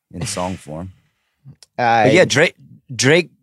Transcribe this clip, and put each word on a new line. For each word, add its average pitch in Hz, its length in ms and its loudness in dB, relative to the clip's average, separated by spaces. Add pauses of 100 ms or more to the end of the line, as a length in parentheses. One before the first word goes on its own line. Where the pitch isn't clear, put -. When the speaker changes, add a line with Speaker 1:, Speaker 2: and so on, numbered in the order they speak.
(120)
Speaker 1:
in 90 140 -10
song 90 320 -6
Speaker 2:
<laughs> - 80 -20
Speaker 1:
form. 82 280 -14 (840)
Speaker 2:
I 117 280 2
Speaker 1:
But 135 80 4
yeah, 180 120 4
Drake, 139 300 0 (400)
Drake 147 340 2 (140)